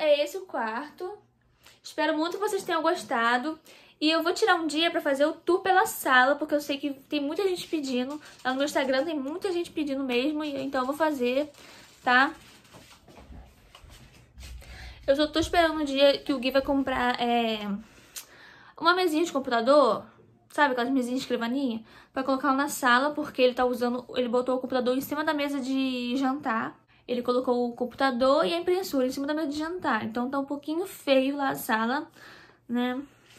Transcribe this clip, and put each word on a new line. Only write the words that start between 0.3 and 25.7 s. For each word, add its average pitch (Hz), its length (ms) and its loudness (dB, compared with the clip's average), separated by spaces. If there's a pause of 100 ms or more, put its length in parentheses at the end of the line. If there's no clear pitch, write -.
o 370 100 -12
quarto. 294 720 -8 (640)
Espero 302 340 0
muito 349 220 -2
que 415 100 0
vocês 392 160 -4
tenham 339 160 0
gostado. 277 760 0 (420)
E 302 100 2
eu 320 120 2
vou 339 100 2
tirar 370 220 2
um 330 120 0
dia 320 240 0
pra 339 100 -2
fazer 285 260 2
o 330 60 0
tour 349 280 0
pela 381 260 4
sala, 269 500 4
porque 302 180 -2
eu 294 60 2
sei 285 180 -4
que 277 160 -6
tem 294 260 -6
muita 320 280 0
gente 359 180 -4
pedindo. 269 540 -4 (240)
Lá 254 80 0
no 262 40 -4
meu 277 80 0
Instagram 277 400 0
tem 320 140 -4
muita 320 340 -4
gente 349 180 -4
pedindo 277 340 -4
mesmo, 277 400 -2
e 285 180 -6
então 269 200 -2
eu 254 40 -4
vou 285 80 -2
fazer, 285 560 0 (540)
tá? 262 300 4 (2750)
Eu 277 100 6
só 302 100 2
tô 311 120 -2
esperando 320 420 2
um 302 40 -2
dia 277 340 4
que - 140 -4
o 269 60 -2
Gui 254 120 -2
vai 269 100 2
comprar, 262 600 0
é, 233 400 0 (1160)
uma 339 160 4
mesinha 349 300 2
de - 80 -4
computador, 254 720 4 (460)
sabe? 285 220 2
Aquelas 247 200 0
mesinhas 254 280 0
de - 40 -6
escrivaninha, 233 580 -2 (300)
pra 170 100 -4
colocar 269 260 0
lá 262 60 4
na 285 140 0
sala, 269 460 2
porque 294 260 -4
ele 247 140 6
tá 254 100 2
usando, 247 400 0 (100)
ele 247 140 0
botou 254 280 0
o 262 40 -2
computador 254 340 0
em 269 60 0
cima 294 240 -4
da 320 80 2
mesa 285 260 -2
de 254 580 -2